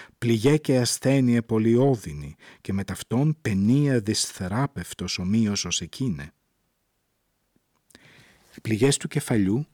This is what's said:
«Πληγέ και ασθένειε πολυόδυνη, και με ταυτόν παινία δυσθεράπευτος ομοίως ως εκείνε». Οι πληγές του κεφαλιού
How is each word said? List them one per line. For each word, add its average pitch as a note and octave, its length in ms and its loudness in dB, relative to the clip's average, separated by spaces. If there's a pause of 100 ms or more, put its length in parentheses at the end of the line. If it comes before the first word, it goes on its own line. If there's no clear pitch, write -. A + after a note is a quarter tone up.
(180)
«Πληγέ A#2 380 2
και D3 220 2
ασθένειε B2 640 2
πολυόδυνη, A2+ 920 0 (240)
και - 120 -8
με G2 120 -4
ταυτόν C3+ 560 -2
παινία A#2+ 600 2
δυσθεράπευτος G2+ 1200 -4
ομοίως G2+ 460 0
ως F2 160 -6
εκείνε». D#2+ 520 -6 (2250)
Οι - 60 -18
πληγές A#2 340 2
του - 120 -8
κεφαλιού A#2 640 0